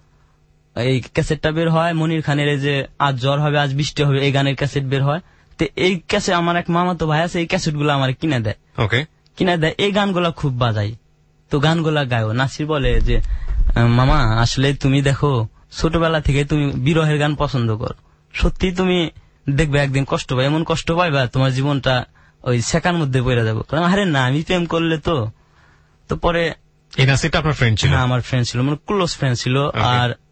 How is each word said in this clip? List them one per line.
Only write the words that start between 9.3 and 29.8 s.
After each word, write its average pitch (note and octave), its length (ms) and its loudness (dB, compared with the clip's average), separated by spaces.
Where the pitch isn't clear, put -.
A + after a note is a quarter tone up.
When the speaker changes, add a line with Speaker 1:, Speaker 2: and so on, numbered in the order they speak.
Speaker 1:
কিনে F3 200 2
দেয়, D3 220 0
এই G3 140 0
গানগুলা F#3 380 0
খুব D3 220 -2
বাজাই। A2+ 420 -2
তো D3+ 80 0
গানগুলা D#3 460 0
গায়ও। A#2 280 -2
নাসির C3 340 -2
বলে B2+ 340 2
যে, A#2 200 4
"আহ, - 640 2
মামা, B2+ 320 4
আসলে C3 340 0
তুমি C#3 280 2
দেখো, C3+ 440 0
ছোটবেলা E3 480 0
থেকে C#3 240 2
তুমি C#3+ 280 0
বিরহের D3+ 460 2
গান D3 160 0
পছন্দ B2 420 -2
করো, - 180 -6
সত্যি - 380 0
তুমি F3+ 380 0
দেখবে C#3+ 280 0
একদিন C3+ 260 0
কষ্ট D#3+ 300 -4
পাই, B2+ 120 0
এমন D#3 180 0
কষ্ট E3 280 -2
পাইবা, D#3+ 340 0
তোমার C3 280 0
জীবনটা C3+ 500 0
ওই B2 200 0
সেকার F3 320 0
মধ্যে C3+ 280 0
পড়ে A#2+ 220 2
যাবো।" A2 160 -2
বললাম, E3+ 320 0
"আরে G3+ 120 2
না, C#3+ 200 2
আমি C#3 180 0
প্রেম F3 240 0
করলে E3 320 -2
তো।" C3+ 320 -2
তো - 80 -4
পরে E3+ 380 -2
Speaker 2:
এই C3 100 4
নাসিরটা C#3 320 2
আপনার D3+ 160 0
ফ্রেন্ড A2+ 240 2
ছিল? C#3 120 2
Speaker 1:
হ্যাঁ, C3+ 120 2
আমার B2 180 0
ফ্রেন্ড B2 260 -2
ছিল, A#2+ 160 -4
মানে, C#3+ 140 0
ক্লোজ F#3+ 240 0
ফ্রেন্ড B2+ 280 -2
ছিল। B2+ 180 -2
Speaker 2:
ওকে। C#3 220 -2
Speaker 1:
আর B2 360 0